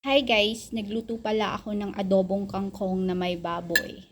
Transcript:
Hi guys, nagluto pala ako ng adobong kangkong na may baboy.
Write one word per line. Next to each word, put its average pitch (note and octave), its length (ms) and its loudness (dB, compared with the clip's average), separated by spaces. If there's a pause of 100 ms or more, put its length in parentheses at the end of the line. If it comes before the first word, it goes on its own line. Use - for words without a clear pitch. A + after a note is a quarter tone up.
Hi C#4 160 6
guys, A3+ 480 2
nagluto A3+ 480 -4
pala G#3+ 400 -2
ako G#3 160 -6
ng G#3 240 -4
adobong F#3+ 480 2
kangkong F#3+ 640 -2
na F3+ 80 0
may F3+ 240 -2
baboy. F3 720 -4